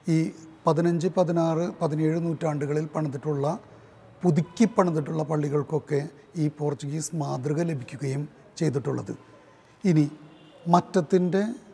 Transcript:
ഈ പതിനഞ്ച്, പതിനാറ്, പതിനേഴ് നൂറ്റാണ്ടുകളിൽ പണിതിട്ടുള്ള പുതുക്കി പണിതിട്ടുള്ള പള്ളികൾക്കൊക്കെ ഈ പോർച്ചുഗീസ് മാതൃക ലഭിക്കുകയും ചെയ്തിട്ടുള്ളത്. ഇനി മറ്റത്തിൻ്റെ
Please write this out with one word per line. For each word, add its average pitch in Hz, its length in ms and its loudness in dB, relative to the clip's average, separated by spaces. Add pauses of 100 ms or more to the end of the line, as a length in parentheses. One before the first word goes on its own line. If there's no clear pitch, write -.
(140)
ഈ - 20 4 (500)
പതിനഞ്ച്, 170 500 2
പതിനാറ്, 165 500 2 (140)
പതിനേഴ് 156 440 0
നൂറ്റാണ്ടുകളിൽ 151 720 -2
പണിതിട്ടുള്ള 147 500 -4 (800)
പുതുക്കി 175 440 4 (100)
പണിതിട്ടുള്ള 156 540 2
പള്ളികൾക്കൊക്കെ 147 720 -2 (420)
ഈ 151 40 4 (120)
പോർച്ചുഗീസ് 147 640 -4
മാതൃക 139 380 -2 (100)
ലഭിക്കുകയും 139 540 -6 (360)
ചെയ്തിട്ടുള്ളത്. 135 540 -2 (720)
ഇനി 156 220 6 (680)
മറ്റത്തിൻ്റെ 180 680 2 (320)